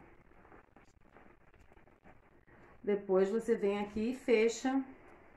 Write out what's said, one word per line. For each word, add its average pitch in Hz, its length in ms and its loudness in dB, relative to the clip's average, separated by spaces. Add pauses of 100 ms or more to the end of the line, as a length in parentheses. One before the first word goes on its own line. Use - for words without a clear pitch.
(2750)
Depois 196 460 2
você 226 260 0
vem 208 240 -2
aqui 214 320 -4
e 254 40 -6
fecha 247 680 0 (540)